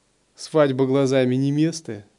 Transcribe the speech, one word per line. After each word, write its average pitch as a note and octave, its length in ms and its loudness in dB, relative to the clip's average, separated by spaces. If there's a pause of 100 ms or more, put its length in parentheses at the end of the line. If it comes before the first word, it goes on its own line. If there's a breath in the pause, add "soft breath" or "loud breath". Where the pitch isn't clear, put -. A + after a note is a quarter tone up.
(340)
Свадьба C3+ 520 0
глазами C3 500 2
невесты — C#3+ 680 -4 (140)